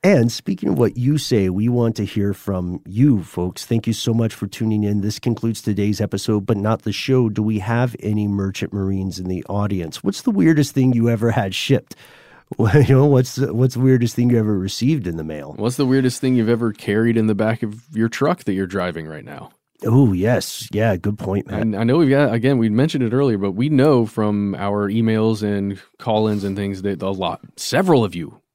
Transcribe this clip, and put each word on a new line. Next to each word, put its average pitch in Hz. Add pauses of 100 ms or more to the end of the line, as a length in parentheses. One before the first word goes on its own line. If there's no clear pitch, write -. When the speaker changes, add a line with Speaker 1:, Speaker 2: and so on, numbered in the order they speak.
Speaker 1:
And 147
speaking -
of -
what 120
you 135
say, 107
we 104
want 117
to 104
hear 101
from 90
you 107
folks. -
Thank 117
you 117
so 117
much 113
for -
tuning 107
in. 104
This 104
concludes 117
today's 104
episode, 104
but 110
not 107
the 107
show. 127
Do 107
we 107
have 117
any 104
merchant 98
Marines 95
in 90
the 92
audience? 98
What's 202
the 247
weirdest 160
thing 131
you 117
ever 113
had 101
shipped? -
<laughs> - (520)
Well, 117
you 135
know, 135
what's 131
the, 131
what's 123
the 117
weirdest 127
thing 123
you 120
ever 107
received 98
in 82
the 80
mail? 73
Speaker 2:
What's 117
the 143
weirdest 127
thing 131
you've 113
ever 117
carried 110
in 110
the 107
back 110
of 110 (100)
your 110
truck 156
that 98
you're 95
driving 87
right 76
now? - (340)
Speaker 1:
Oh, 117
yes. 104
Yeah, 104
good 104
point, 98
Matt. 107
Speaker 2:
And 110
I 110
know 123
we've 156
got, 135
again, 123
we 113
mentioned 131
it 110
earlier, 127
but 98
we 117
know 139
from 104
our 101
emails 110
and 101 (220)
call-ins 107
and 98
things 98
that 98
a 95
lot, 92 (160)
several 151
of 92
you 82 (140)